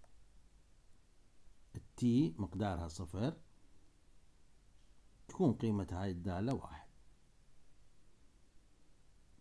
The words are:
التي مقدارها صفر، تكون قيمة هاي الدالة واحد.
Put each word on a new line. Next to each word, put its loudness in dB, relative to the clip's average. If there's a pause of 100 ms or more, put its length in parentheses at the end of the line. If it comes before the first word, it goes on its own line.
(1800)
التي 4
مقدارها 0
صفر، -2 (1900)
تكون 6
قيمة 2
هاي 0
الدالة 0
واحد. -8 (2500)